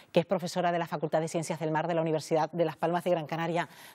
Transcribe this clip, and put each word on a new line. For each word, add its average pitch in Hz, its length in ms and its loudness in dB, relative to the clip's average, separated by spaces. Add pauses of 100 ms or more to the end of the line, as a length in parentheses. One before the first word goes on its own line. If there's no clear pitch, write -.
(100)
que - 80 4
es 165 80 4
profesora 175 460 0
de 170 80 0
la 165 80 -4
Facultad 156 320 0
de 160 80 -2
Ciencias 160 320 -4
del 160 100 0
Mar 156 160 0
de 170 80 0
la 165 60 2
Universidad 156 500 0
de 170 140 0
Las 156 100 -2
Palmas 170 300 0
de 180 60 0
Gran 160 180 0
Canaria. 165 400 -2 (260)